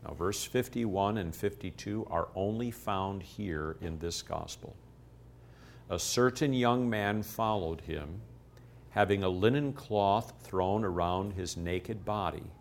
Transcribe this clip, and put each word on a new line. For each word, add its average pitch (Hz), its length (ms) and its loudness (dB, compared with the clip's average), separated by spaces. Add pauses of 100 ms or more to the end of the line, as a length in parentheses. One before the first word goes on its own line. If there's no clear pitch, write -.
Now 76 100 -8
verse 90 300 -2
fifty-one 110 720 0
and 85 160 -2
fifty-two 101 760 -4
are 85 240 0
only 110 360 0
found 98 520 -2
here 80 580 -4
in 82 180 -4
this 85 240 -4
gospel. - 540 -8 (1120)
"A 87 100 0
certain 127 540 4
young 123 380 4
man 104 320 2
followed 101 600 0
him, 78 380 -6 (680)
having 101 320 6
a 92 60 4
linen 123 440 4
cloth 104 720 2
thrown 98 420 2
around 90 480 0
his 90 240 -6
naked 90 480 -4
body. 92 460 -4 (100)